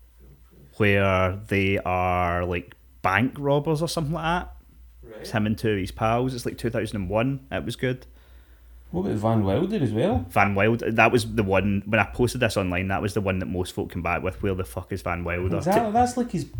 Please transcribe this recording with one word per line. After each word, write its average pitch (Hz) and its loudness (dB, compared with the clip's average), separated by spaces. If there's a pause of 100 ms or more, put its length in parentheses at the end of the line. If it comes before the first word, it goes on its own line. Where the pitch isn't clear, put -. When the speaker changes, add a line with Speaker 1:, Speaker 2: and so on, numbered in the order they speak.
(760)
Speaker 1:
where 98 4 (100)
they 98 2
are, 90 0
like, 87 -6 (280)
bank 101 2
robbers 147 0
or 165 -2
something 160 -4
like 160 -4
that. 175 -4 (480)
Speaker 2:
Right. - -18
Speaker 1:
It's - -12
him 107 0
and 110 0
two 113 0
of 101 2
his 92 -2
pals. 120 0
It's, 117 -8
like, - -8
two 117 -4
thousand 110 -2
and 95 -4
one. 131 0 (100)
It 87 -4
was 123 -6
good. 131 -2 (840)
Speaker 2:
What 175 -2
about 196 -2
Van 110 2
Wilder 156 2
as 123 0
well? 233 0
Speaker 1:
Van 101 2
Wilder, 110 2
that 113 4
was 113 2
the 110 4
one, 98 2
when 107 2
I 98 4
posted 123 0
this 113 0
online, 95 0
that 95 0
was 104 -2
the 110 -2
one 95 0
that 92 -4
most 90 -4
folk 90 -4
came 85 -6
back 82 -2
with, 90 -6
"Where 98 0
the 90 -4
fuck - -10
is 98 -6
Van 87 -4
Wilder?" 87 -2
Speaker 2:
Exactly, 214 2
Speaker 1:
To, 208 -4
Speaker 2:
that's, 247 2
like, 240 -2
his 165 -2 (160)